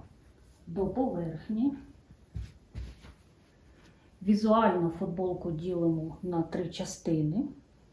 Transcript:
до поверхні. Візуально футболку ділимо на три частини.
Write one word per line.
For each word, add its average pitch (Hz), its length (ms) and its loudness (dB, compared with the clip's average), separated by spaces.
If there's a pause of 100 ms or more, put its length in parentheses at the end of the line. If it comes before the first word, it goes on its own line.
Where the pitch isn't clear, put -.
(680)
до 180 200 0
поверхні. 220 840 0 (2500)
Візуально 202 680 4
футболку 175 640 -2
ділимо 165 720 0
на 170 200 -2
три 170 280 -4
частини. 165 760 -2 (500)